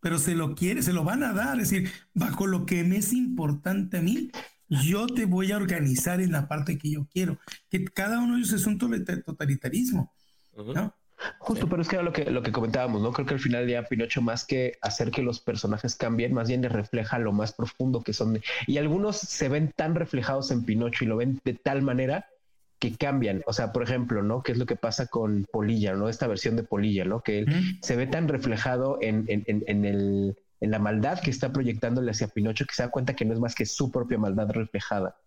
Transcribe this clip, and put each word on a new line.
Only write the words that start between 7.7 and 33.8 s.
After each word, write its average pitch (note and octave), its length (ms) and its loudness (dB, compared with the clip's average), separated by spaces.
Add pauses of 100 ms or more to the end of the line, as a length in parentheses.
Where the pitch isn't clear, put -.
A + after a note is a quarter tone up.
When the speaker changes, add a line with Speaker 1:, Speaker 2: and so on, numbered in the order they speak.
Speaker 1:
Que F#3 160 0
cada G3+ 340 0
uno A#3+ 160 2
de B3 60 2
ellos G3 120 2
es G#3+ 140 0
un G#3+ 100 0
tole-, A#3 220 0 (240)
totalitarismo, D#3+ 920 -2 (400)
Speaker 2:
Ujú. A2 200 -8
Speaker 1:
¿no? G3 200 -2 (460)
Speaker 3:
Justo, - 260 -2
Speaker 2:
Sí. - 60 0
Speaker 3:
pero F3 100 0
es E3 60 -2
que - 80 0
era F3 80 0
lo E3+ 100 -2
que, D#3 120 0
lo B2 180 0
que B2 80 0
comentábamos, A2+ 500 0
¿no? A2+ 100 0
Creo C3+ 140 -2
que C#3 80 -2
al C3+ 60 0
final B2 280 0
ya A#2+ 180 0
Pinocho, A#2 360 -2
más A#2 240 0
que B2+ 280 0 (100)
hacer A2 260 -2
que B2+ 140 -2
los A#2+ 160 -2
personajes A2 560 -2
cambien, A#2 360 0
más A#2 160 0
bien B2+ 140 2
les B2 100 0
refleja A2 460 -2
lo A2 140 0
más G#2 220 0
profundo B2 500 -2
que G#2+ 100 -2
son. A2 260 2 (280)
Y C#3+ 100 2
algunos F3 400 0
se - 320 -2
ven D3+ 260 2
tan D#3+ 200 0
reflejados C3+ 560 -2
en A#2+ 120 2
Pinocho A#2 420 0
y - 20 2
lo A2+ 100 2
ven C3+ 260 0
de B2 120 0
tal C#3 260 0
manera C3+ 460 0 (500)
que A2 180 -2
cambian. B2+ 520 0
O A2+ 60 -2
sea, A2+ 200 -2
por B2 80 2
ejemplo, A#2+ 400 0
¿no? A2+ 220 0
¿Qué - 80 -2
es A#2+ 80 2
lo B2 80 0
que A#2+ 80 0
pasa A#2 320 -2
con G#2+ 440 0
Polilla, G#2+ 440 2
¿no? G#2 120 0
Esta A2+ 200 -2
versión A2+ 280 0
de A#2 60 0
Polilla, G2+ 440 2
¿no? G#2 180 0
Que G#2 160 2
él G#2+ 100 2
Speaker 1:
Ujú. D#3 80 4 (240)
Speaker 3:
se - 140 -2
ve B2 100 2
tan D#3+ 220 0
reflejado B2+ 720 0
en, A2 260 2
en, G#2 200 0
en, G#2 180 0
en G#2 200 2
el, G2+ 520 2 (240)
en G#2 80 0
la A2 80 2
maldad G#2+ 420 2
que D#3 120 0
está C3 200 -2
proyectándole A#2+ 600 0
hacia A2 160 0
Pinocho G#2+ 400 -2
que - 80 -10
se B2+ 80 0
da B2 80 -2
cuenta C3 240 -2
que A2+ 100 -2
no A2 80 2
es A2+ 60 -2
más A#2 160 -2
que A#2 100 0
su C3 260 -2